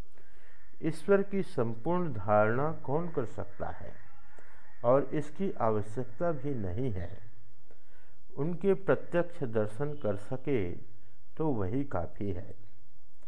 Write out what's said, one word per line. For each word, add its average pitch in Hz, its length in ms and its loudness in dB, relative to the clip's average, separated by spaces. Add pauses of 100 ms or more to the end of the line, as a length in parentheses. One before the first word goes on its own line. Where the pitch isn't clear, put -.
(840)
ईश्वर 190 400 2
की 196 200 0
संपूर्ण 135 720 0
धारणा 107 600 2
कौन 156 360 0
कर 147 160 0
सकता - 440 -2
है - 240 -2 (920)
और 135 200 4
इसकी 151 480 0
आवश्यकता 117 800 0
भी 143 220 0
नहीं 110 380 0
है। 90 180 -2 (1300)
उनके 170 380 2
प्रत्यक्ष - 720 0
दर्शन 113 480 0
कर 107 240 0
सके 123 540 0 (680)
तो 156 120 0
वही 117 360 0
काफ़ी 95 480 0
है। 87 220 -2 (720)